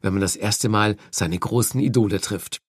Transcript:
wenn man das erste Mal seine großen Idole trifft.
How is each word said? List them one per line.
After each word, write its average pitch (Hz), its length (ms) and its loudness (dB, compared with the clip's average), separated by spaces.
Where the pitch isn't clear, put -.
wenn 95 100 0
man 98 80 0
das 95 160 0
erste 107 320 -2
Mal 104 300 2
seine 85 280 -2
großen 120 400 0
Idole 113 400 2
trifft. - 500 -8